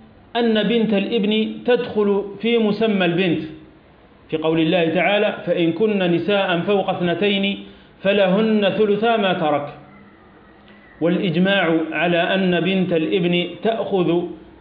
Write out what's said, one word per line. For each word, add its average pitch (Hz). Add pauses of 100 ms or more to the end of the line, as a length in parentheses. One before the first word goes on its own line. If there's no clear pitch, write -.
(340)
أن 226
بنت 220
الابن 214
تدخل 208 (180)
في 233
مسمى 208
البنت 170 (880)
في 156
قول 160
الله 165
تعالى: 196
"فإن 170
كن 196
نساء 185
فوق 190
اثنتين 196 (380)
فلهن 202
ثلثا 214
ما 196
ترك"، 147 (1300)
والإجماع 175 (140)
على 170
أن 180
بنت 180
الابن 175 (160)
تأخذ 180 (380)